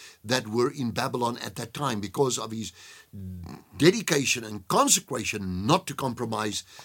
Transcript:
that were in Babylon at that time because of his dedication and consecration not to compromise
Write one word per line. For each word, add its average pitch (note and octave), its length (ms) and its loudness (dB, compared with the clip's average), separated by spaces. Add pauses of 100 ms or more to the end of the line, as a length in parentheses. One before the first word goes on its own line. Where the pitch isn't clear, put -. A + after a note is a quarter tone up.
(240)
that A#2+ 240 0
were A#2+ 240 2
in B2+ 200 -4
Babylon A#2+ 480 -2
at A2+ 160 -10
that A#2 180 -8
time B2+ 260 -2
because A#2 380 0
of A2+ 140 -6
his A2 200 -8 (1040)
dedication D3 680 4
and G#2 240 -10
consecration A2 1000 0
not C#3+ 220 4
to C#3+ 80 -8
compromise A2 680 -4 (220)